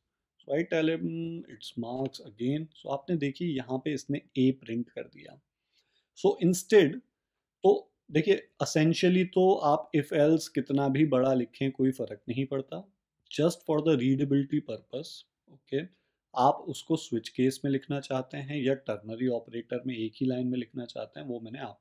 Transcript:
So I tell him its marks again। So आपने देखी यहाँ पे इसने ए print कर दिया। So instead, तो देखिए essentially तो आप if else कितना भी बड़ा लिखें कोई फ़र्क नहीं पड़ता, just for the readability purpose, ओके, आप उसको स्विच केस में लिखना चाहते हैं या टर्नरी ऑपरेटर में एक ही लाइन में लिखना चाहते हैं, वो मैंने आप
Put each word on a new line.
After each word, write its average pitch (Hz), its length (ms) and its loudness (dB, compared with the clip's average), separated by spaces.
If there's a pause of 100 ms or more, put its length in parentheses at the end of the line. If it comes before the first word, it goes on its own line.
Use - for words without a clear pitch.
(420)
So - 140 -6
I 170 160 0
tell 160 200 2
him 165 140 -4 (480)
its - 160 -16 (140)
marks 131 460 -8
again। 131 360 -4 (160)
So - 120 -12
आपने 170 300 -4
देखी 143 220 -4 (100)
यहाँ 127 300 -4
पे 151 80 -2
इसने 135 280 -4 (160)
ए 131 140 6 (120)
print 117 260 -6
कर - 240 -12
दिया। - 240 -20 (800)
So - 120 2 (160)
instead, 180 500 6 (680)
तो 190 80 6 (400)
देखिए 156 300 2 (220)
essentially 175 680 4
तो 185 200 6 (180)
आप 156 240 0
if 143 160 0 (120)
else 156 320 4
कितना 139 320 0 (100)
भी 156 80 4 (100)
बड़ा 131 180 4
लिखें 131 460 -2
कोई 131 120 2 (100)
फ़र्क 104 280 -10
नहीं 131 240 -2
पड़ता, 156 300 -6 (480)
just 170 380 0
for 151 180 2
the 156 160 4
readability 139 580 0 (100)
purpose, 127 420 -12 (400)
ओके, - 280 -6 (520)
आप 135 360 2
उसको - 260 -4
स्विच 117 340 -6
केस 131 360 0
में 139 60 0
लिखना 139 280 -4
चाहते 135 380 -6
हैं 143 240 -8
या 131 120 0 (140)
टर्नरी 110 480 -6
ऑपरेटर 117 520 -8
में 127 100 -6
एक 110 240 -6
ही 131 40 -2
लाइन 127 220 -2
में 123 100 -2
लिखना 120 280 -8
चाहते 120 340 -12
हैं, 147 80 -12
वो 120 120 -8
मैंने 113 200 -14
आप 123 220 -14